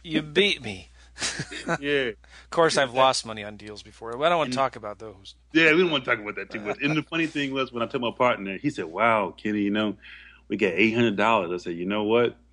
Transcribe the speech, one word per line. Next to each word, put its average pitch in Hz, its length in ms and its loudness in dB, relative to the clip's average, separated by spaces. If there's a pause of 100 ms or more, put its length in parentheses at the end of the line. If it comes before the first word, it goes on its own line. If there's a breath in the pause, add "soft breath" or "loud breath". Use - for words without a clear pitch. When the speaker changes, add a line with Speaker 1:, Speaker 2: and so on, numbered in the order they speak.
Speaker 1:
You, 165 140 -12
you 156 40 2
beat 156 420 0
me. 98 280 -12 (260 loud breath)
<laughs> - 140 -4 (480 loud breath)
Speaker 2:
Yeah. 143 300 0
Speaker 1:
Of - 420 -16
course, 160 260 4
I've 131 160 2
Speaker 2:
Yeah. 131 80 2
Speaker 1:
lost 131 240 4
money 110 180 -8
on 104 140 -10
deals 104 240 -16
before, 113 300 -14
but 131 140 -2
I 165 40 4
don't 175 80 2
wanna 151 120 0
Speaker 2:
And 127 40 -4
Speaker 1:
talk 131 220 -2
about 107 240 -12
those. 101 340 -18 (200)
Speaker 2:
Yeah, 160 200 6
we 170 80 4
don't 180 80 2
wanna 139 160 -2
talk 123 140 0
about 104 160 -8
that 98 160 -10
too 113 80 -8
much. 104 240 -6
And 151 120 0
the 151 80 0
funny 165 220 -2
thing 143 280 -4
was, 131 180 -2
when 120 100 -6
I 117 60 0
told 127 160 -4
my 113 80 -2
partner, 104 460 0
he 143 120 -2
said, 104 160 -6
"Wow, 98 500 2
Kenny, 104 260 -2
you 101 100 2
know, 107 240 0 (520 loud breath)
we 104 100 -2
got 95 180 2
eight 110 180 4
hundred 117 220 2
dollars." 101 360 2
I 90 120 -4
said, 87 140 -6
"You 87 80 -4
know 104 180 0
what? 113 320 2 (180)